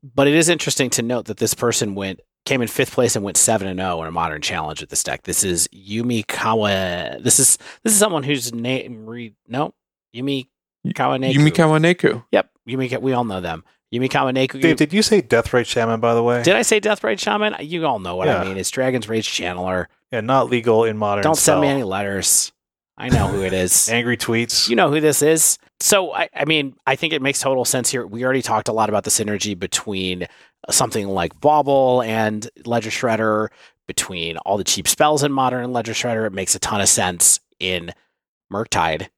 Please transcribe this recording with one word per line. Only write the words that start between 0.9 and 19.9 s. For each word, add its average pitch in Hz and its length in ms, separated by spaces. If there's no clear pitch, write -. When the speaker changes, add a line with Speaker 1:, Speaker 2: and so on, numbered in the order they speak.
Speaker 1:
to - 100
note 117 240
that 107 120
this - 160
person 110 420
went, 98 240
came 131 160
in 117 80
fifth - 240
place 123 220
and 101 100
went 95 120
seven 104 300
and 92 140
oh 90 220
in 80 40
a 82 40
Modern 80 300
Challenge 78 400
with 76 80
this - 140
deck. - 200
This 90 200
is 87 300
Yumi 107 540
Kawa-, 95 920
this 120 180
is, - 180
this 220 100
is 202 60
someone 185 240
whose 127 300
name 120 520
re-, 113 280
no, 139 260
Yumi 131 320
Kawaneku. 131 460
Speaker 2:
Yumi 151 180
Kawaneku. 156 800
Speaker 1:
Yep. - 180
Yumi 127 200
Ka-, 120 100
we 131 140
all 123 120
know 95 160
them. 82 220
Yumi 127 160
Kawaneku. 131 520
Speaker 3:
Dave, 160 160
did 151 160
you 208 80
say 214 200
Deathrite 117 460
Shaman, 113 320
by 117 140
the 233 100
way? 123 200
Speaker 1:
Did 175 120
I 233 80
say 214 180
Deathrite 208 380
Shaman? 208 420
You 160 240
all 123 140
know 90 160
what 92 140
I 92 140
Speaker 3:
Yeah. 95 60
Speaker 1:
mean. 95 80
It's 92 140
Dragon's 127 380
Rage 113 180
Channeler. 90 600